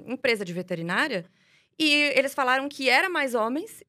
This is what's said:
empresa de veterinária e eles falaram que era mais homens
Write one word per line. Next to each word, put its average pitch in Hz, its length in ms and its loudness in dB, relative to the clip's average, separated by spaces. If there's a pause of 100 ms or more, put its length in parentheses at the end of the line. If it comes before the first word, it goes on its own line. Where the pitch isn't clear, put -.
empresa 233 380 -2
de 175 80 -8
veterinária 180 760 -2 (520)
e 302 140 2 (240)
eles 269 160 2
falaram 269 360 0
que 269 200 -4
era 302 200 4
mais 285 260 -2
homens 254 540 -4